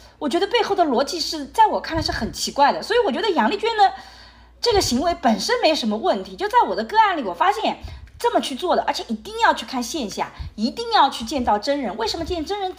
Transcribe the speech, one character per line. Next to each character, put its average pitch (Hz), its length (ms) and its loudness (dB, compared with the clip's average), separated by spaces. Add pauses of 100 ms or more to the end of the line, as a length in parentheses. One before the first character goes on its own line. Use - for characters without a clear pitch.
(180)
我 302 100 -6
觉 339 120 0
得 392 80 0
背 440 160 2
后 392 120 -2
的 349 80 4
逻 269 200 2
辑 320 160 -4
是， 294 280 -6
在 440 200 4
我 240 120 -2
看 - 160 -6
来 - 60 -2
是 339 100 -2
很 196 220 -4
奇 - 180 -6
怪 269 200 4
的。 165 100 -4
所 415 140 -2
以 494 100 6
我 294 60 0
觉 302 100 -2
得 440 100 0
杨 269 200 2
丽 403 60 -2
娟 440 200 -2
的 392 160 6 (640)
这 440 140 2
个 381 80 4
行 254 200 0
为 339 200 0
本 220 180 4
身 466 220 0
没 320 140 4
什 247 120 -2
么 208 100 0
问 226 260 0
题， 185 120 -14
就 392 120 -2
在 466 100 0 (100)
我 208 80 -2
的 226 80 -2
个 392 140 -4
案 415 180 6
里， 294 60 -2
我 185 120 -4
发 359 180 2
现 392 260 -2 (400)
这 466 160 0
么 320 80 2
去 262 140 -6
做 320 200 0
的， 226 80 4
而 - 80 0
且 - 160 -6
一 233 60 -6
定 427 280 -8
要 359 120 6
去 - 140 -8
看 247 160 -4
线 233 260 -6
下， - 220 -6 (240)
一 233 160 -2
定 466 220 -8
要 320 140 6
去 269 160 -8
见 254 200 -2
到 214 160 2
真 285 200 -2
人。 208 180 -4
为 440 100 -2
什 - 100 -4
么 330 80 -6
见 330 180 -4
真 403 160 -6
人 370 200 -4